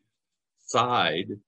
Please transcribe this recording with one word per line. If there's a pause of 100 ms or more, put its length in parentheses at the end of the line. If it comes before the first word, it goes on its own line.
(680)
side, (200)